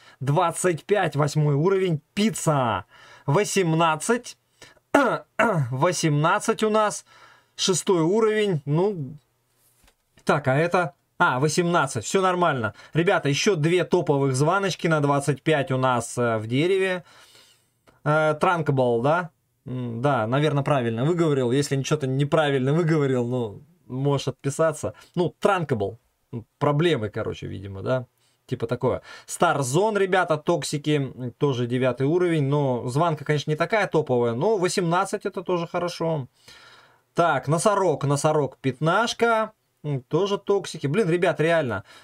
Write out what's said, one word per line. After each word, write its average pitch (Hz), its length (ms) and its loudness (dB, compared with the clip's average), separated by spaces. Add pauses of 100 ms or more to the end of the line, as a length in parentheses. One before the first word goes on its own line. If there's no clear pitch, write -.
(180)
двадцать 165 640 0
пять, 190 300 0
восьмой 147 400 2
уровень. 180 460 2 (140)
Пицца, 143 680 0 (400)
восемнадцать. 170 1120 0 (560)
<clears throat> 185 760 0
Восемнадцать 165 960 0
у 220 40 2
нас, 214 360 0 (500)
шестой 180 480 0
уровень, 208 640 2
ну... 156 520 -2 (1080)
Так, 147 240 -2
а 131 80 2
это... 175 380 0 (240)
А, 151 200 2
восемнадцать, 156 640 0
всё - 160 0
нормально. 175 540 0 (200)
Ребята, 170 340 2
ещё 165 260 2
две 165 300 2
топовых 139 500 2
званочки 180 540 0
на 160 120 2
двадцать 143 400 0
пять 143 300 0
у 131 60 0
нас, 127 420 0
э, 117 200 0
в 110 100 -6
дереве. 180 560 0 (1000)
Э, 156 380 2
Транкбол, 139 640 2
да? 160 280 0 (340)
М, 123 380 -8
да, 131 240 2
наверное, 139 380 0
правильно 127 400 0
выговорил. 151 480 2
Если 143 240 0
ничего-то 139 320 -2
неправильно 139 640 0
выговорил, 147 560 2
ну, 120 340 -6 (240)
можешь 139 400 -2
отписаться. - 680 -2 (200)
Ну, 170 240 0
Транкбол. 139 600 0 (320)
М, 117 120 -10 (140)
проблемы, 147 500 2
короче, 98 380 -8
видимо, 98 360 -12
да? 120 240 -2 (400)
Типа - 200 -6
такое. 120 360 -4 (240)
Старзон, 165 720 0
ребята, 180 420 0
токсики, 151 760 -2
м, 123 240 -10
тоже 123 300 -2
девятый 127 400 -2
уровень. 165 400 0
Но 131 400 -2
званка, 147 360 -2
конечно, 151 280 -2
не 151 40 -2
такая 170 300 0
топовая, 120 480 0
но 196 220 0
восемнадцать 185 680 0
это 190 200 -6
тоже 175 240 -2
хорошо. 165 580 -4 (880)
Так, 160 320 2
Носорог, 170 560 2
Носорог 143 540 0
пятнашка. 214 960 0 (320)
М, 143 180 -4
тоже 190 360 -2
токсики. 196 480 -2
Блин, 170 240 0
ребят, 175 300 2
реально, 127 420 0 (220)